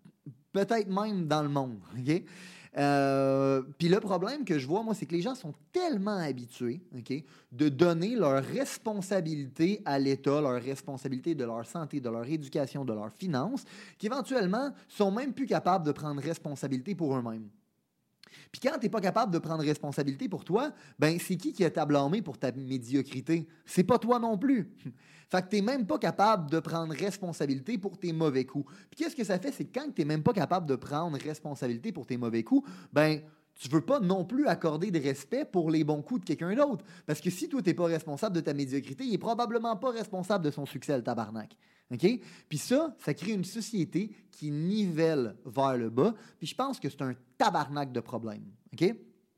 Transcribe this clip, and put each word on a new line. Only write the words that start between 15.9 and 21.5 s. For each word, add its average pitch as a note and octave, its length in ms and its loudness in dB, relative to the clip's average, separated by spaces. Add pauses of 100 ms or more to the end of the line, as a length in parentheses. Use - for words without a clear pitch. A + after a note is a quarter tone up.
prendre C#3+ 280 -4
responsabilité C#3+ 760 -4
pour C#3+ 220 0
eux-mêmes. A2+ 320 -4 (1040)
Puis - 100 -16
quand C#4 180 0
t'es G#3+ 100 0
pas G#3+ 120 0
capable G3 320 2
de E3 60 4
prendre D#3+ 240 -2
responsabilité C#3+ 680 0
pour E3 160 -6
toi, A#3+ 280 0 (260)
ben D#3+ 200 4
c'est F#3 180 -2
qui D4+ 160 -4